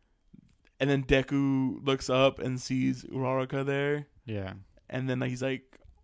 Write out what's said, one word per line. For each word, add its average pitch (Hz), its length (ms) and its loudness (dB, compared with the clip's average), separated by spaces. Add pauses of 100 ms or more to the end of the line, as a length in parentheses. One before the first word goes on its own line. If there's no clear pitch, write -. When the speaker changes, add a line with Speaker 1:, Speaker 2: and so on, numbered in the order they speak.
(800)
Speaker 1:
and 135 100 2
then 139 140 4
Deku 135 800 2
looks 135 240 0
up 131 300 4
and 127 220 -4
sees 131 440 -2
Uraraka 131 640 -2
there. 143 400 -2 (200)
Speaker 2:
Yeah. 98 260 -6 (360)
Speaker 1:
And 131 220 -4
then, 127 80 0
like, 127 120 -2
he's 123 120 -6
like, - 380 -6 (240)